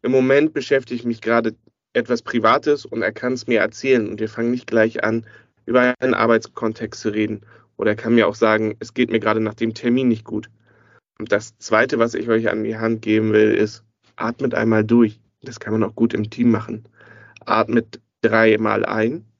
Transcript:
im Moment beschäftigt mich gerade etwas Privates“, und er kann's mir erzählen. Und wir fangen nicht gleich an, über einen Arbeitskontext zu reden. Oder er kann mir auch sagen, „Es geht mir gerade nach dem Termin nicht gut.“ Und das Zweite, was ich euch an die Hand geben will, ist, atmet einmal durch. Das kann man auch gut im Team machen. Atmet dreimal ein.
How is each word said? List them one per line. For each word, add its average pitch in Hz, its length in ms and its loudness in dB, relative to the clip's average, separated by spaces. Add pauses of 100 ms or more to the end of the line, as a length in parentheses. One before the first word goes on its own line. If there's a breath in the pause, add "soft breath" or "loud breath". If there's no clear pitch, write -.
im 127 100 -2
Moment 135 420 4
beschäftigt 127 520 -2
mich 117 160 -4
gerade 117 340 0 (380)
etwas 120 300 -2
Privates“, 123 600 2
und 110 180 -6
er 110 80 -2
kann's 123 340 -6
mir 117 140 0
erzählen. 117 500 0
Und 107 100 -10
wir 107 100 -4
fangen 117 220 -4
nicht 123 140 -6
gleich 113 380 0
an, 110 240 -4 (400 soft breath)
über 123 320 2
einen 131 160 0
Arbeitskontext 113 840 -2
zu - 80 -4
reden. 104 320 -4 (360 soft breath)
Oder 107 140 0
er 110 60 -2
kann 117 180 0
mir 107 120 4
auch 98 80 -2
sagen, 110 440 2
„Es - 160 -14
geht 123 160 0
mir 113 80 0
gerade 107 220 0
nach 110 120 -2
dem 113 220 -4
Termin 127 320 0
nicht 110 160 0
gut.“ - 260 -10 (680 soft breath)
Und - 120 -6
das 104 280 -2
Zweite, 120 400 0
was 117 160 0
ich 117 140 -6
euch 113 200 2
an 107 140 -2
die 110 140 -6
Hand 113 260 -2
geben 107 280 2
will, 107 220 4
ist, 107 300 -2 (320)
atmet 120 400 -4
einmal 110 280 2
durch. 113 360 2 (220)
Das 110 180 -16
kann 107 140 -6
man 110 100 0
auch - 120 -6
gut 113 180 0
im 107 160 -4
Team 120 220 0
machen. 110 320 -4 (640 loud breath)
Atmet 113 560 0 (200)
dreimal 110 640 2
ein. 110 400 -2 (140)